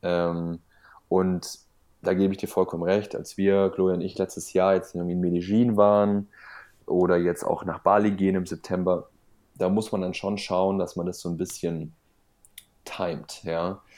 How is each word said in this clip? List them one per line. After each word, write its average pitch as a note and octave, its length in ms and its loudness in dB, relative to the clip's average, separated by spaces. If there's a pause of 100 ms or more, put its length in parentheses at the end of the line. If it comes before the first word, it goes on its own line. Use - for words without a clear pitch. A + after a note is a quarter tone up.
ähm, E2+ 580 -2 (480)
und F#2 500 0 (440)
da F#2 120 0
gebe F#2+ 180 2
ich F#2+ 60 -6
dir G2 100 -8
vollkommen E2+ 360 -2
recht, G2+ 320 0
als - 200 -12
wir, G2 340 4
Gloria F#2 260 2
und F2 60 -4
ich, F#2 160 -8
letztes - 340 -6
Jahr F#2+ 220 4
jetzt F#2 200 -4
irgendwie F2 200 -4
in F2+ 60 -2
Medellin F#2+ 560 2
waren G#2 520 4 (580)
oder F2+ 300 2
jetzt F2 260 0
auch - 220 -4
nach E2+ 160 -6
Bali G#2 320 4
gehen F#2+ 240 2
im F2+ 100 -2
September, F2+ 600 -2 (480)
da F#2 120 0
muss G#3+ 240 0
man F#2+ 100 -2
dann F#2 120 -4
schon G3 240 -4
schauen, F#2+ 400 0
dass F2+ 160 -4
man F2 120 -4
das F2+ 140 -8
so - 80 -8
ein E2+ 80 -4
bisschen E2 560 -6 (920)
timet, - 580 -8
ja. E2+ 400 -4 (160)